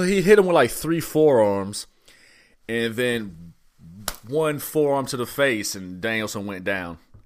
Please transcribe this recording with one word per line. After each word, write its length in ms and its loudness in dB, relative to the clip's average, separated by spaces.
he 160 2
hit 180 6
him 80 4
with, 80 2
like, 160 4
three 280 -4
forearms, 880 2
and 280 -4
then 580 -4
one 320 -2
forearm 480 0
to 100 -6
the 80 -4
face, 500 0
and 260 -12
Danielson 440 -4
went 200 -10
down. 320 -4